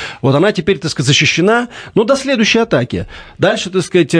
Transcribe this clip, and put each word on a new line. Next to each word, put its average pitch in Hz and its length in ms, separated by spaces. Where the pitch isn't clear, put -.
Вот 135 140
она 190 160
теперь, 185 260
так 156 140
сказать, 123 160
защищена, 185 580
но 214 80
до 262 100
следующей 262 460
атаки. 123 480
Дальше, 180 320
так 185 120
сказать, 170 380